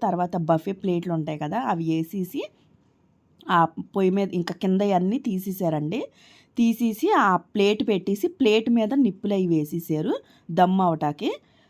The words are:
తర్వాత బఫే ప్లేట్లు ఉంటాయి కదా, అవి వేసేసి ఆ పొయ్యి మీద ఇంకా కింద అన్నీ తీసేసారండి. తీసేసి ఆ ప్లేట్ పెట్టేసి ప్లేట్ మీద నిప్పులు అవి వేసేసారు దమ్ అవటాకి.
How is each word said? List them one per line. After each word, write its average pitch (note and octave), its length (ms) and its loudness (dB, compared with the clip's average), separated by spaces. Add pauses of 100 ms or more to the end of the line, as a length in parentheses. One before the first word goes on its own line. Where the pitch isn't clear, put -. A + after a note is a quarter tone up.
తర్వాత F3+ 340 -2
బఫే E3 340 0
ప్లేట్లు F3 420 -4
ఉంటాయి D#3 240 -4
కదా, D#3 220 -6
అవి G#3 240 -4
వేసేసి F3 680 -4 (1000)
ఆ E3+ 160 4
పొయ్యి F#3 460 -2
మీద G3 220 0
ఇంకా F3 280 -4
కింద F#3+ 200 2
అన్నీ G3 380 0
తీసేసారండి. F#3 880 -4 (500)
తీసేసి A#3 540 0
ఆ A3 240 4
ప్లేట్ G3+ 520 0
పెట్టేసి G3+ 400 0
ప్లేట్ A3 420 2
మీద A#3 240 2
నిప్పులు G3+ 400 0
అవి F#3 140 2
వేసేసారు E3 720 -2 (320)
దమ్ F#3 300 2
అవటాకి. E3 600 -2 (280)